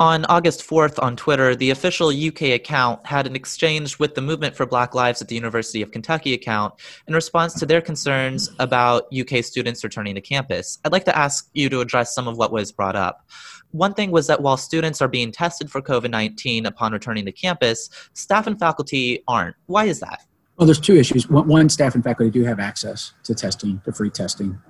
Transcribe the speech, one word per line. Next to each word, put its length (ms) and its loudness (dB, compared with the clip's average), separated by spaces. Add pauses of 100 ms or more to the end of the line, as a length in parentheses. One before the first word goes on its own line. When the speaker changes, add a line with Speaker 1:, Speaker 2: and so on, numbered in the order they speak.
Speaker 1:
On 240 4
August 400 2
fourth 340 2
on 160 0
Twitter, 400 2
the 160 0
official 400 2
U 220 -2
K 200 0
account 540 0
had 220 0
an 80 -10
exchange 640 -2
with 160 -2
the 40 -4
Movement 360 -4
for 100 -2
Black 260 0
Lives 300 0
at 60 -14
the 80 -6
University 460 -4
of 100 -10
Kentucky 400 -4
account 420 -2 (320)
in 80 -4
response 400 0
to 120 -4
their 140 4
concerns 800 -4
about 540 2
U 120 -4
K 160 0
students 440 -6
returning 320 -6
to 40 -8
campus. 640 -6
I'd 60 0
like 140 2
to 120 2
ask 360 -2
you 160 0
to 120 -2
address 320 0
some 140 -6
of 100 -8
what 140 0
was 220 -4
brought 240 -2
up. 320 -4 (420)
One 240 0
thing 160 -2
was 160 2
that 160 2
while 140 2
students 440 -2
are 80 2
being 220 -4
tested 400 -4
for 100 -6
covid 300 -2
nineteen 560 -2
upon 260 -4
returning 340 -6
to 60 -8
campus, 560 -2 (260)
staff 340 -2
and 100 -4
faculty 680 0
aren't. 260 0 (120)
Why 180 2
is 160 -2
that? 240 -14 (320)
Speaker 2:
Well, 100 6
there's 120 8
two 160 4
issues. 340 6
One, 200 4
one, 200 8
staff 280 2
and 80 2
faculty 260 0
do 140 2
have 160 -2
access 520 -8 (120)
to 100 -2
testing, 500 -4
to 80 -6
free 160 -2
testing. 480 -6 (140)